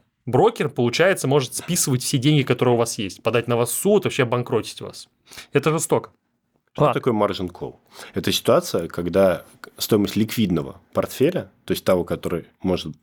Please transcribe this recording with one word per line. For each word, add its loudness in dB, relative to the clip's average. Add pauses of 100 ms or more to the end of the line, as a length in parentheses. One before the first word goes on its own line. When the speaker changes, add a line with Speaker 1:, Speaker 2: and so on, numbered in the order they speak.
(260)
Speaker 1:
брокер, 2
получается, 2
может 2
списывать -2
все -2
деньги, 4
которые 2
у 0
вас 0
есть, -8
подать 0
на 0
вас 0
в -6
суд, 2
вообще 0
обанкротить -2
вас. -16 (460)
Это 2
жестоко. -2 (640)
Speaker 2:
Что 0
Speaker 1:
Ладно. 2
Speaker 2:
такое 0
margin 0
call? -12 (380)
Это -2
ситуация, 0
когда 2 (340)
стоимость 0
ликвидного -2 (140)
портфеля, -2 (140)
то -2
есть -6
того, 2
который -6 (180)
может -2